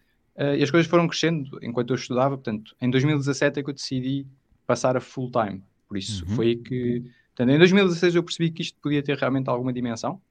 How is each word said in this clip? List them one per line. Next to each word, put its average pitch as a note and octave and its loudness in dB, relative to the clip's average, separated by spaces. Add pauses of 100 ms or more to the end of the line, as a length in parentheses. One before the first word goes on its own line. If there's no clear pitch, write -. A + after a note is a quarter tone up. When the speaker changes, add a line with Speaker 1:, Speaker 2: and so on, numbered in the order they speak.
(360)
Speaker 1:
ah, C#3+ 0
e - 2
as C3+ 2
coisas E3 4
foram E3+ 6
crescendo D#3 -2
enquanto A#2+ -4
eu C3 2
estudava, C3 0
portanto A2 -8
em B2 2
dois C3 4
mil D3+ 4
e - 0
dezassete C#3 0
é - -8
que C#3 -6
eu C#3 -10
decidi C#3 -6 (400)
passar B2+ 2
a B2 0
full B2 -8
time, G2+ -2 (240)
por G#2 -10
isso F#2+ -6
Speaker 2:
Uhum. G2+ -4
Speaker 1:
foi A2+ 2
aí A#2 2
que, A#2+ -4 (340)
portanto, B2+ 4
em D3 6
dois F3 8
mil G3 6
e F#3+ 4
dezasseis F3 2
eu E3+ 4
percebi E3+ -2
que E3 -10
isto - -10
podia D3 0
ter C#3 -2
realmente C3 -2
alguma B2 -2
dimensão, B2 -6